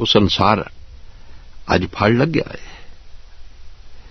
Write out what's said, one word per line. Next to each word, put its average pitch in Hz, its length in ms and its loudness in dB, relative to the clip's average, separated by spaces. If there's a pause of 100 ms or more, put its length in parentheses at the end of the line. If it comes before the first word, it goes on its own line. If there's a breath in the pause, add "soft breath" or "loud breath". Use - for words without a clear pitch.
ਉਸ 113 160 6
ਅਨੁਸਾਰ 98 540 6 (1040 soft breath)
ਅੱਜ 90 180 4
ਫਲ 110 260 4
ਲੱਗਿਆ 156 320 2
ਹੈ। - 220 -12 (1400 soft breath)